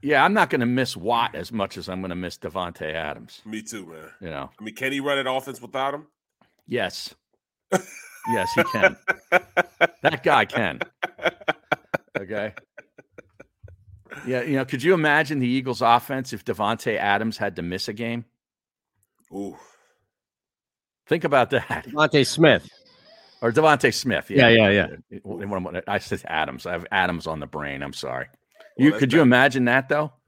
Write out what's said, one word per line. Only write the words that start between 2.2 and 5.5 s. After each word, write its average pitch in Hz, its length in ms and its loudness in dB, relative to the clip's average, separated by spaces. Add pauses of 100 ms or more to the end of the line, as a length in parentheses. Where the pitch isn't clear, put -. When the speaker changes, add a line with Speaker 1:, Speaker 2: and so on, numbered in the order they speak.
Speaker 1:
Davante 82 560 -8
Adams. 76 520 -10
Speaker 2:
Me 107 160 -12
too, 110 240 -14
man. 80 240 -20 (100)
Speaker 1:
You 90 120 -12
know. 69 180 -10 (100)
Speaker 2:
I 107 40 -18
mean, 110 120 -14
can 131 160 -6
he 139 80 -6
run 139 200 -2
an 127 80 -4
offense 131 340 -6